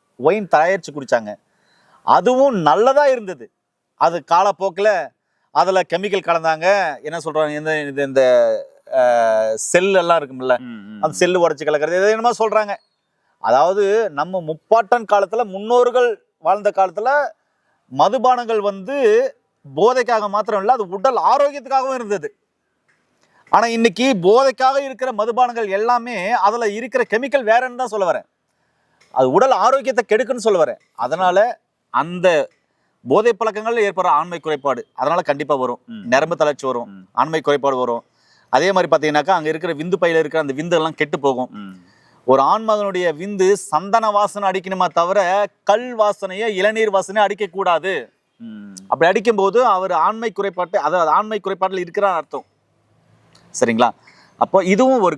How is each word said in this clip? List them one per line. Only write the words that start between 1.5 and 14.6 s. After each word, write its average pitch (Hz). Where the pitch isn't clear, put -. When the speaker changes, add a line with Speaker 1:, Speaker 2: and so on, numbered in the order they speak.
Speaker 1:
அதுவும் 240
நல்லதா 262
இருந்தது. 185
அது 165
காலப்போக்குல 190
அதுல 180
கெமிக்கல் 185
கலந்தாங்க, 160
என்ன 156
சொல்றாங்க, 151
இந்த, 156
இது, 139
இந்த, 131
அ, 127
செல் 190
எல்லாம் 170
இருக்கும்ல, 131
Speaker 2:
ம், 120
ம், 107
Speaker 1:
அந்த 156
Speaker 2:
ம். -
Speaker 1:
செல்லு 180
உடைச்சு 156
கலக்கிறது, 151
எது 208
என்னமோ 226
சொல்றாங்க. 208
அதாவது 165
நம்ம 180
முப்பாட்டன் 220